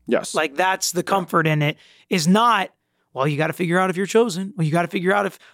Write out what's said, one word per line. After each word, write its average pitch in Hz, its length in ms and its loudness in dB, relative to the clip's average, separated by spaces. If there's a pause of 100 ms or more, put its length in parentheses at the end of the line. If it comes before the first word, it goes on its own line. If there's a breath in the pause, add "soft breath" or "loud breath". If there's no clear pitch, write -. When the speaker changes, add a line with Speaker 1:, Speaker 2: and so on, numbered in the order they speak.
Speaker 1:
Yes. - 280 -2
Speaker 2:
Like, 156 200 -2
that's 185 380 -2
the 170 100 -2
comfort 175 440 0
in 151 160 2
it, 147 160 -2 (320 soft breath)
is 165 180 0
not, 214 420 4 (440)
"Well, 131 120 0
you 147 120 -2
gotta 156 160 -2
figure 175 240 0
out 185 100 2
if 170 80 -2
you're 196 100 -4
chosen. 196 480 0
Well, 165 120 -2
you 147 40 0
gotta 170 160 0
figure 180 280 -2
out 202 120 0
if, - 120 -8 (160 soft breath)